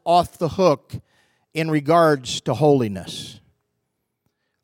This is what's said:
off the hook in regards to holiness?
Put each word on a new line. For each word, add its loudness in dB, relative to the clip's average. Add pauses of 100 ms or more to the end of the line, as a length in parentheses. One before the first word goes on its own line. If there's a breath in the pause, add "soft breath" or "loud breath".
off 0
the -4
hook 0 (600)
in -4
regards 0
to -4
holiness? -2 (1200)